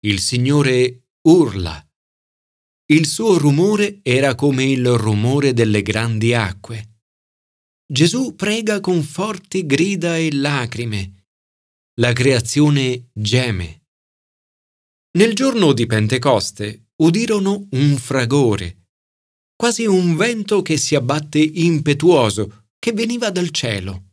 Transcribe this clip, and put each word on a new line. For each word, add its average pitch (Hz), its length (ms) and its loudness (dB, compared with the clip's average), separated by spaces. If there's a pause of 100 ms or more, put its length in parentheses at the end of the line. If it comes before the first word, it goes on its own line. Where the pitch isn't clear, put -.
Il 101 160 -2
Signore 127 880 0 (180)
urla. 98 580 2 (1000)
Il 156 200 2
suo 208 320 0
rumore 196 640 2
era 131 320 0
come 135 300 0
il 131 320 0
rumore 117 560 0
delle 110 300 2
grandi 110 520 -2
acque. 107 680 -6 (840)
Gesù 185 480 0
prega 214 460 -2
con 180 240 0
forti 190 640 -6
grida 165 500 0
e 160 180 -2
lacrime. 120 920 -4 (720)
La 120 140 2
creazione 127 1000 0
geme. 107 760 -4 (1300)
Nel 214 180 4
giorno 233 380 2
di 117 120 0
Pentecoste 110 1040 -2 (120)
udirono 202 680 0
un 139 260 2
fragore, 120 960 -2 (640)
quasi 233 300 -2
un 185 320 2
vento 208 460 -2
che 156 160 -2
si - 180 0
abbatte 143 440 -2
impetuoso, 151 1300 0 (120)
che 233 140 -4
veniva 226 380 -2
dal 180 180 -2
cielo. 98 640 -6